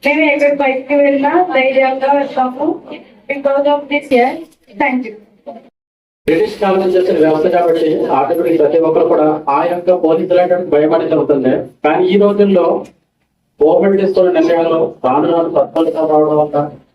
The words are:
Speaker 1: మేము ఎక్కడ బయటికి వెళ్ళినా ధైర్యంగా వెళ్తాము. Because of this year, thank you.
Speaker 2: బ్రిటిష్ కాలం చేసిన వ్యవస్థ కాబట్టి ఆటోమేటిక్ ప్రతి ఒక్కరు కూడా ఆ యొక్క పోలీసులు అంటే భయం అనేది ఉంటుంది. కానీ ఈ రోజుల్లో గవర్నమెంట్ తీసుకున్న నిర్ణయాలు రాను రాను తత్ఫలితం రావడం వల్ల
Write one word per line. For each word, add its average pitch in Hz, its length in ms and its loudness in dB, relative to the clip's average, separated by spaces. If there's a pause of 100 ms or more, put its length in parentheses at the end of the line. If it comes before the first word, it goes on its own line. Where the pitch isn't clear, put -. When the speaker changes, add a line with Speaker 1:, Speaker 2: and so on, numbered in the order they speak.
Speaker 1:
మేము 285 160 0
ఎక్కడ 285 360 2
బయటికి 269 380 -2
వెళ్ళినా 285 480 2
ధైర్యంగా 269 680 0
వెళ్తాము. 277 680 -2 (500)
Because 277 320 -2
of 285 160 0
this 285 340 -4
year, 254 220 2 (480)
thank 254 220 -4
you. 214 80 -14 (1120)
Speaker 2:
బ్రిటిష్ - 320 0
కాలం 190 220 0
చేసిన 180 360 0
వ్యవస్థ 156 300 -2
కాబట్టి 165 580 0
ఆటోమేటిక్ 165 560 -2
ప్రతి 151 180 2
ఒక్కరు 160 280 2
కూడా 151 420 0
ఆ 160 140 0
యొక్క 175 400 0
పోలీసులు 175 360 2
అంటే 180 160 2
భయం 156 380 0
అనేది 165 220 0
ఉంటుంది. 139 340 0 (360)
కానీ 175 220 0
ఈ 190 100 2
రోజుల్లో 202 680 2 (760)
గవర్నమెంట్ 190 380 2
తీసుకున్న 185 300 2
నిర్ణయాలు 165 640 0 (100)
రాను 143 260 0
రాను 165 180 0
తత్ఫలితం - 580 -2
రావడం 151 300 2
వల్ల 147 340 -2 (240)